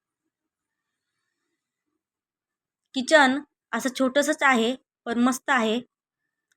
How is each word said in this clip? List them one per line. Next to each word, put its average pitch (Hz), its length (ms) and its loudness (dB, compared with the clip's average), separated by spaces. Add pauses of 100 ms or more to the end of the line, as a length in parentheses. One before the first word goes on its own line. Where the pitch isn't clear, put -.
(3000)
किचन 269 460 2 (320)
असं 233 160 -4 (100)
छोटंसंच 285 440 0
आहे 247 320 2 (300)
पण 233 140 -8
मस्त 247 320 -2
आहे. 226 260 0 (800)